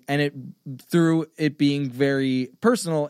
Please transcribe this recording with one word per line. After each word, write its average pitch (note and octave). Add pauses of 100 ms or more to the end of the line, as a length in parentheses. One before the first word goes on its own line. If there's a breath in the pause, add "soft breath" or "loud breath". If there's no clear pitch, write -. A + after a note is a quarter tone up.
and C#3+
it, D3 (560)
through E3 (120)
it D3+
being C#3+
very C3 (100)
personal, E3